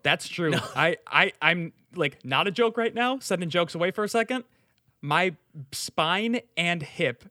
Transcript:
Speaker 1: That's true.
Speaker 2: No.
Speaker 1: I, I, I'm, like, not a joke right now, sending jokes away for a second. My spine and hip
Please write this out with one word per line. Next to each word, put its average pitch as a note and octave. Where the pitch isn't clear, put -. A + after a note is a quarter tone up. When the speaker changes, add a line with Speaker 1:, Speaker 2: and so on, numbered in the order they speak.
Speaker 1:
That's D3+
true. E3
Speaker 2:
No. B2
Speaker 1:
I, D#3+
I, D#3
I'm, E3
like, C#3+
not C3+
a G3+
joke A3+
right A#3
now, B3+
sending F3
jokes E3+
away E3+
for G#3
a G3+
second. A#3
My D#3+
spine G#3
and E3+
hip C#3